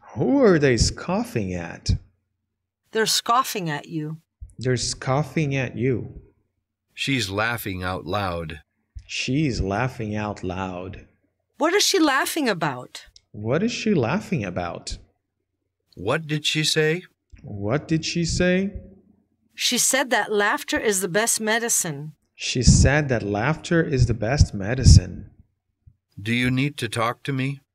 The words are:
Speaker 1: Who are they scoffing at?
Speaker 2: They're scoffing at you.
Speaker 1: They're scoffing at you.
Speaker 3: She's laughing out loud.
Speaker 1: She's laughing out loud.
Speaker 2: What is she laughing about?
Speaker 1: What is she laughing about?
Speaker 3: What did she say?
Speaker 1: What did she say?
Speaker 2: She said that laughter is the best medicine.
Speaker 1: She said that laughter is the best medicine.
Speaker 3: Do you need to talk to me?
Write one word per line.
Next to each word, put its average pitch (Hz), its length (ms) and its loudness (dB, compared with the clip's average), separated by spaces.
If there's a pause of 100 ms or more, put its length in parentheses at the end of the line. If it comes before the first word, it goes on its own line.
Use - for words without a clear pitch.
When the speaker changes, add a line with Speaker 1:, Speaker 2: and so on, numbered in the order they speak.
(140)
Speaker 1:
Who 247 280 2
are 196 160 6
they 135 200 4
scoffing 123 760 -2
at? 87 380 -6 (1000)
Speaker 2:
They're 220 120 2
scoffing 233 640 0
at 143 180 -6
you. 156 300 -6 (400)
Speaker 1:
They're 127 200 0
scoffing 139 800 -2
at 135 220 -4
you. 120 440 -4 (720)
Speaker 3:
She's 123 340 -2
laughing 104 540 -4
out 92 220 -4
loud. 85 560 -4 (440)
Speaker 1:
She's 127 560 -2
laughing 107 540 -4
out 104 280 -6
loud. 92 600 -8 (520)
Speaker 2:
What 330 160 0
is 415 100 2
she - 160 0
laughing 302 500 0
about? 151 560 -6 (300)
Speaker 1:
What 117 280 -2
is 240 100 -2
she 214 200 0
laughing 143 520 0
about? 87 520 -8 (1000)
Speaker 3:
What 131 300 -2
did 151 200 -4
she 156 180 0
say? 156 400 0 (380)
Speaker 1:
What 107 440 -4
did 160 200 0
she 170 180 -2
say? 180 480 0 (840)
Speaker 2:
She - 240 -2
said 262 320 2
that 214 220 0
laughter 214 480 0
is 202 220 0
the 196 80 -2
best 214 320 0
medicine. 214 720 -2 (200)
Speaker 1:
She - 300 -4
said 139 460 6
that 113 140 0
laughter 139 600 0
is 139 220 2
the 117 80 0
best 110 400 2
medicine. 95 760 6 (920)
Speaker 3:
Do 110 120 -2
you 123 160 2
need 135 280 0
to 120 100 -4
talk 117 360 -2
to 139 100 -4
me? 135 260 -4 (160)